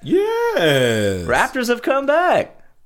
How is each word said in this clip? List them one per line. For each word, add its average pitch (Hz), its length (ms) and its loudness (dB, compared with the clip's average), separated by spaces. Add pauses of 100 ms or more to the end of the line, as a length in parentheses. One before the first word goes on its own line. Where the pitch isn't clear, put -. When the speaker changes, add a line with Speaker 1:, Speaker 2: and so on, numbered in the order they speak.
Speaker 1:
Yes. 147 1200 0
Speaker 2:
Raptors 226 420 0
have 233 120 0
come 277 240 -2
back. 294 540 0 (260)